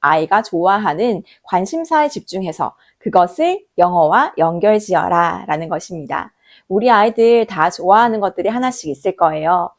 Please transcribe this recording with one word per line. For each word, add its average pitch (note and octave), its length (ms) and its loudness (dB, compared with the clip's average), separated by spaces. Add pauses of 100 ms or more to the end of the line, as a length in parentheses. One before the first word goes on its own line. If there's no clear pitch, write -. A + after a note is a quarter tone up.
아이가 D#3+ 420 2
좋아하는 F#3+ 800 -2 (220)
관심사에 D4+ 640 -2
집중해서 F#3 680 -8 (240)
그것을 A#3+ 640 0 (140)
영어와 F3+ 580 2
연결지어라 F3 1080 0
라는 D#3+ 240 -6
것입니다. D#3 640 -8 (360)
우리 G#3+ 220 0
아이들 A3+ 560 4
다 E3+ 240 -2
좋아하는 G#3+ 500 2
것들이 F#3+ 300 -2
하나씩 B3 400 -4
있을 F#3 260 -4
거예요. E3 640 0